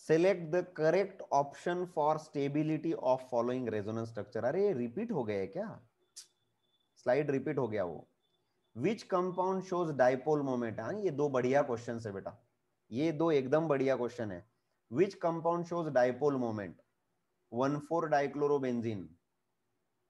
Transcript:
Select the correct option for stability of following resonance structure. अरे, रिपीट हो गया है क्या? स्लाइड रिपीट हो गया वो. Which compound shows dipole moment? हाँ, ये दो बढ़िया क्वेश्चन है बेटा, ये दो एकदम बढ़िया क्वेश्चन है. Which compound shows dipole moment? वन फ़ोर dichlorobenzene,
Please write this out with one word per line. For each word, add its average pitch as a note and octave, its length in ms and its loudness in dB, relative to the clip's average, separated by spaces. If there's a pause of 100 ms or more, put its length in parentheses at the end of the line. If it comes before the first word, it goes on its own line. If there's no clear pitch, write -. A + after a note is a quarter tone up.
Select E3+ 460 4
the F3+ 120 2 (140)
correct F3 440 2 (100)
option F3 600 0
for D#3 240 2
stability D#3 760 -2
of C3 360 0
following B2 400 0
resonance A2 400 -4
structure. G#2+ 340 -6
अरे, F#3+ 300 2
रिपीट B2+ 380 -4
हो D3 120 -2
गया G#2 140 -2
है F#2+ 80 -2
क्या? F3 340 -8 (1160)
स्लाइड C#3+ 340 0
रिपीट C#3 280 -2
हो C3 100 0
गया G#2 160 -2
वो. E2 220 -8 (720)
Which F3+ 320 -2
compound F#3 600 0
shows F3 320 -2
dipole C3+ 440 4
moment? A#2+ 360 -2
हाँ, A2+ 120 -4 (100)
ये F#3+ 80 0
दो D3 180 2
बढ़िया B2+ 340 4
क्वेश्चन A#2 440 -4
है G#2 60 -6
बेटा, - 240 -10 (540)
ये D3+ 220 0
दो D#3+ 200 2
एकदम D3 360 2
बढ़िया C3+ 280 2
क्वेश्चन A2+ 360 -4
है. F2 120 -12 (460)
Which F3+ 300 2
compound E3+ 480 0
shows E3+ 260 -2
dipole B2+ 460 4
moment? G#2+ 340 -4 (800)
वन C3+ 260 0 (100)
फ़ोर E3 220 0
dichlorobenzene, C3 960 0 (1040)